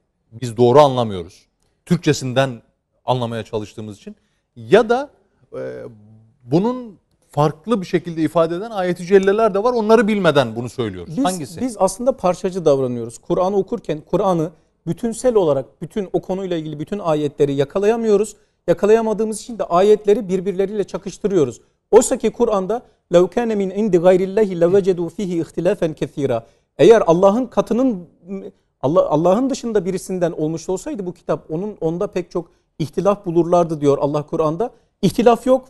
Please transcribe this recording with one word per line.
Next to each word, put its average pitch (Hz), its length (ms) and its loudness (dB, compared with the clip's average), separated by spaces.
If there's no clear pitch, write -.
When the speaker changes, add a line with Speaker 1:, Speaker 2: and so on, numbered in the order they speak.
Speaker 1:
biz 113 260 -10
doğru 120 220 6
anlamıyoruz. 117 680 2
Türkçesinden 135 760 -2
anlamaya 117 380 -4
çalıştığımız 107 540 -10
için. - 180 -20
Ya 170 340 2
da, 269 200 -2
e, 127 300 -12
bunun 208 540 -2
farklı 156 520 -2
bir 175 40 -10
şekilde 165 360 -4
ifade 165 340 0
eden 220 160 -10
ayet-i 180 340 -4
celleler 196 480 4
de 196 100 0
var. 247 100 0
Onları 220 340 4
bilmeden 147 480 2
bunu 120 140 -8
söylüyoruz. 92 480 -8
Speaker 2:
Biz, - 80 -2
Speaker 1:
Hangisi? 175 360 -8
Speaker 2:
biz 240 180 -6
aslında 190 320 0
parçacı 180 540 -4
davranıyoruz. 123 520 0
Kur'an'ı 180 400 -2
okurken 190 440 -4
Kur'an'ı 180 400 0
bütünsel 226 480 -2
olarak 147 460 0
bütün 185 320 -8
o 175 80 0
konuyla 185 360 -6
ilgili 151 220 -10
bütün 202 200 -8
ayetleri 151 540 0
yakalayamıyoruz. 208 840 0
Yakalayamadığımız 214 720 2
için 226 180 -12
de - 40 -4
ayetleri 208 640 2
birbirleriyle 190 540 -2
çakıştırıyoruz. 175 800 -4
Oysa 247 260 4
ki 214 140 -2
Kur'an'da 214 500 -2
"لَوْ 175 180 4
كَانَ 233 240 -2
مِنْ 196 200 -2
عِنْدِ 202 220 0
غَيْرِ 180 280 4
اللّٰهِ 190 360 -2
لَوَجَدُوا 175 500 2
ف۪يهِ 175 340 -4
اِخْتِلَافًا 165 500 -2
كَثِيرًا." 135 500 -4
Eğer 202 300 8
Allah'ın 196 380 4
katının, 220 640 -2
Allah, 151 280 2
Allah'ın 185 400 2
dışında 220 360 -4
birisinden 180 460 -4
olmuş 156 380 -6
olsaydı 202 360 -8
bu 175 80 -10
kitap - 380 -8
onun, 190 300 -8
onda 170 260 -2
pek 180 240 -8
çok 175 200 -8
ihtilaf 190 460 -2
bulurlardı 170 560 0
diyor 143 200 2
Allah 147 240 -2
Kur'an'da. 165 460 -4
İhtilaf 233 460 2
yok 262 220 2